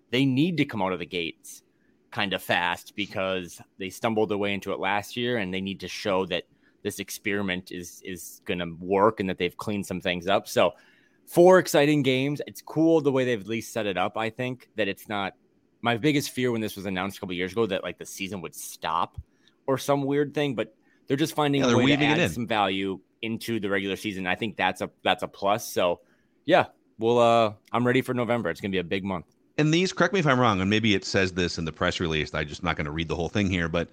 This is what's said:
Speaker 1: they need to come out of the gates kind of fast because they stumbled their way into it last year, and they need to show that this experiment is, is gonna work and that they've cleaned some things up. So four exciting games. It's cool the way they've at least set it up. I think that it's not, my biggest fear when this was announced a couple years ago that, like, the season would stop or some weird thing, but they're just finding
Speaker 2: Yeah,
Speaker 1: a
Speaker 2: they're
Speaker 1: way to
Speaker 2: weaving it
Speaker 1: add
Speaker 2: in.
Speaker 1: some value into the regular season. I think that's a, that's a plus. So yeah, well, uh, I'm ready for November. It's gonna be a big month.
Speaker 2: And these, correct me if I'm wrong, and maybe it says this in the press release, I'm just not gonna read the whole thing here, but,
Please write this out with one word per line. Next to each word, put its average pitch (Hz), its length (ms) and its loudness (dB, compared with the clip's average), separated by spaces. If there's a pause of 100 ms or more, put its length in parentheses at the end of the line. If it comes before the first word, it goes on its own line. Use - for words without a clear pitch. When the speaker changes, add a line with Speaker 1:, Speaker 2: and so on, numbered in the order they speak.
(120)
Speaker 1:
they 135 140 2
need 147 320 2
to 113 80 2
come 107 160 -6
out 95 100 0
of 87 80 -4
the 87 60 -6
gates - 580 -8 (480)
kind 101 220 -2
of 92 80 -4
fast 87 540 -2
because 95 640 -6 (160)
they 95 100 -10
stumbled 107 440 0
their 104 60 -2
way 101 140 -2
into 98 220 -6
it 67 60 -6
last 98 360 -2
year, 123 220 -2
and 92 160 -4
they 95 80 -4
need 95 180 -6
to 92 80 -12
show 95 380 0
that 85 180 -4 (380)
this 104 160 -8
experiment 98 760 -4
is, 87 320 -12
is - 420 -14
gonna 87 200 -4 (140)
work 98 400 4
and 95 100 0
that 90 80 -4
they've 87 180 -2
cleaned 101 300 -6
some 90 160 -6
things 90 260 -2
up. 98 200 2
So 98 260 2 (540)
four 180 320 8
exciting 151 420 4
games. 135 460 0
It's - 160 -18
cool 160 360 4
the 139 120 2
way 131 140 2
they've 123 140 0
at 95 80 -12
least 113 240 -6
set 110 140 -2
it 98 100 -2
up. 92 220 0
I 110 140 -2
think 127 440 -8
that 104 120 0
it's 98 200 -8
not, 101 280 -4 (460)
my 117 160 0
biggest 143 340 0
fear 127 200 -2
when 113 100 -2
this 107 140 -6
was 98 120 -8
announced 95 300 -4
a - 20 -18
couple 92 160 -8
years 87 160 -4
ago 113 160 0
that, 92 160 -2
like, 90 160 -10
the 82 60 -12
season 95 360 -10
would 78 140 -12
stop - 680 -4 (460)
or 135 100 2
some 143 260 0
weird 143 300 0
thing, 147 220 0
but 107 200 -4 (320)
they're 143 80 2
just 151 200 0
finding 143 260 2
Speaker 2:
Yeah, 131 60 2
Speaker 1:
a - 20 4
Speaker 2:
they're 117 80 6
Speaker 1:
way 123 60 6
to 135 80 4
Speaker 2:
weaving 147 180 4
it - 40 4
Speaker 1:
add - 60 2
Speaker 2:
in. 139 100 4
Speaker 1:
some 107 180 -4
value 98 520 0 (220)
into 113 380 -4
the 98 100 -4
regular 98 280 0
season. 95 280 -6
I 90 80 2
think 101 240 -4
that's 95 240 0
a, 95 80 -4 (140)
that's 95 180 2
a 92 60 -6
plus. 104 440 -2
So 90 280 0 (460)
yeah, 165 220 4 (300)
well, 117 220 2
uh, 117 340 6 (180)
I'm 120 140 0
ready 123 160 4
for 127 140 -2
November. 117 340 0
It's 82 120 -6
gonna 101 100 -4
be 92 80 0
a 90 40 -2
big 95 200 -4
month. 92 220 -4 (320)
Speaker 2:
And 151 160 2
these, 180 180 2
correct 175 220 2
me 190 80 2
if 147 40 0
I'm 131 140 4
wrong, 107 220 4
and 95 80 2
maybe 107 260 4
it 95 80 0
says 95 300 0
this 87 240 -2
in 82 80 -4
the 78 80 -6
press 90 260 -2
release, 80 340 -2
I'm 76 140 -4
just 73 160 -12
not 80 140 -2
gonna 73 140 -4
read 80 180 -4
the 76 80 -2
whole 82 100 -2
thing 104 220 0
here, 87 180 0
but, 82 260 -2